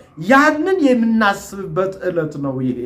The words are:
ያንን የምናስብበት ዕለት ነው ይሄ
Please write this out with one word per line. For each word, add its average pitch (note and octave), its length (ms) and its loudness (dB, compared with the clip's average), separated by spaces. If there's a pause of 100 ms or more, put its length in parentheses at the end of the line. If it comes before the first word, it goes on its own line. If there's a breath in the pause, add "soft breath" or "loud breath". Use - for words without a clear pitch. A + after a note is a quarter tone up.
(200 loud breath)
ያንን D4+ 600 4
የምናስብበት G3+ 1120 0 (100)
ዕለት E3 340 -4
ነው C#3 220 -4
ይሄ B2+ 280 -2